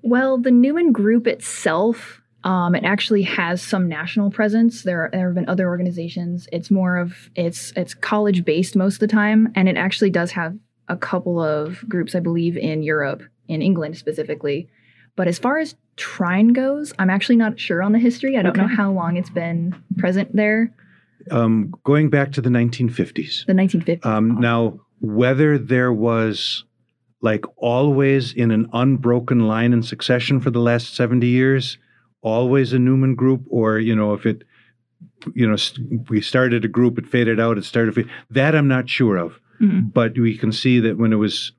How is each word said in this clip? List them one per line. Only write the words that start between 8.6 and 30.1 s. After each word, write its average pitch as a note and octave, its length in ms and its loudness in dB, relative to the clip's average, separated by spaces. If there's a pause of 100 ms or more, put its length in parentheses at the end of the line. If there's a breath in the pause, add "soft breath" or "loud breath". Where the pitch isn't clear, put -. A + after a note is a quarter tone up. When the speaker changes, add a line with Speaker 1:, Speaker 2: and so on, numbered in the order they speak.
Speaker 1:
most F#3+ 200 2
of - 40 -16
the G#3+ 80 2
time, A3 480 2
and F#3+ 140 4
it E3+ 80 0
actually F#3+ 320 0
does F3 220 -2
have F3 260 -6 (300)
a F3+ 100 -6
couple F3+ 440 -4
of D#3 460 -4
groups, F3+ 280 -4
I F3+ 40 0
believe, E3+ 380 -2
in D#3 260 -4
Europe, D3 380 -2 (260)
in D#3+ 140 -4
England E3 340 0
specifically. D3+ 720 -6 (480 soft breath)
But F#3 120 0
as F3 120 -2
far C4+ 180 0
as D#4 180 -6 (200)
Trine F#3+ 540 0
goes, C4+ 480 0
I'm F#3 120 2
actually G3 260 2
not A3 240 0
sure F3+ 240 -2
on G3+ 80 0
the A3+ 80 4
history. B3 380 0
I G#3+ 40 2
don't F3+ 160 0
know F#3+ 80 2
Speaker 2:
Okay. B3 100 -2
Speaker 1:
how G3+ 160 0
long F3 240 -2
it's F3+ 140 -4
been E3+ 460 -4 (220)
present F#3 380 -2
there. G#3+ 380 0 (560 soft breath)
Speaker 3:
Um, A2+ 440 0 (120)
going D3 240 4
back C#3 240 2
to C#3 80 -4
the A#2+ 80 0
nineteen A#2 400 0
fifties. - 560 -6
Speaker 1:
The F#3+ 80 0
nineteen F#3 280 2
fifties. E3+ 240 -4
Speaker 3:
Um, A2 260 2
Speaker 1:
Awesome. A#2+ 100 -2
Speaker 3:
now, A#2 380 0 (200)
whether C3 580 2
there B2+ 360 2
was, A2+ 720 -2 (560)
like, G#2+ 240 0 (120)
always C3+ 760 2
in A#2 180 2
an A2+ 220 2
unbroken B2 760 2
line A2+ 240 2
in A#2 120 2
succession B2 580 -2